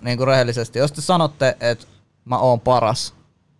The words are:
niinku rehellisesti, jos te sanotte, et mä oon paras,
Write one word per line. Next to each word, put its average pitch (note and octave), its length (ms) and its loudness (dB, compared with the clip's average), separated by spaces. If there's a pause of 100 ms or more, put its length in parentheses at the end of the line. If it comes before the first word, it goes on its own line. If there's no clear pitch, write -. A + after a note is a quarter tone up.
niinku B2 220 -4
rehellisesti, A#2+ 540 0
jos C#3+ 140 0
te D#3+ 80 -12
sanotte, D3+ 600 0
et A#2+ 280 -2 (360)
mä B2 140 -2
oon B2 220 2
paras, A#2+ 540 0 (460)